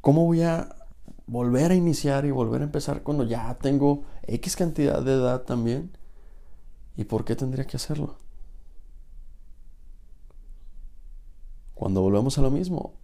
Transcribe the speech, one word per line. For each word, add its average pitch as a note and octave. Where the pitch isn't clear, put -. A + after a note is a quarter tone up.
¿Cómo D#3+
voy E3
a E3
volver B2
a -
iniciar D3
y D3
volver B2
a D3
empezar D3
cuando C#3+
ya A#2
tengo C#3+
X -
cantidad D#3
de C3
edad B2+
también? B2
¿Y A2
por G#2+
qué A2+
tendría C3
que -
hacerlo? D3
Cuando F#2+
volvemos G2+
a C#3+
lo C3
mismo F3+